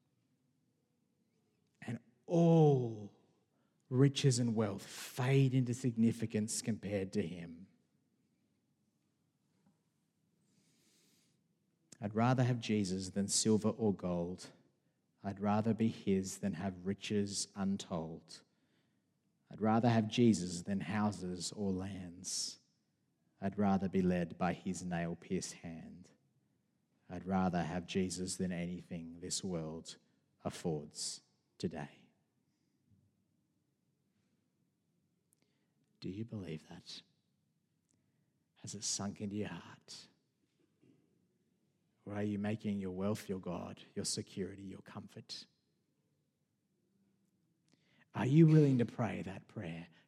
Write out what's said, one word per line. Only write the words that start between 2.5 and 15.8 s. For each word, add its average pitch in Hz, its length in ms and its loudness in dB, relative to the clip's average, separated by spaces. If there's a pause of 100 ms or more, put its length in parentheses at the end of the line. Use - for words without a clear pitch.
riches 135 500 6
and 120 160 2
wealth 101 280 2
fade 135 720 2
into 123 180 2
significance 113 880 0
compared 98 540 -2
to 104 80 2
him. 85 440 -10 (4000)
I'd 104 120 -4
rather 123 300 4
have 120 160 2
Jesus 95 500 0
than 98 180 -2
silver 107 420 2
or 107 240 2
gold. 90 520 -4 (800)
I'd 98 160 -6
rather 104 320 2
be 113 160 2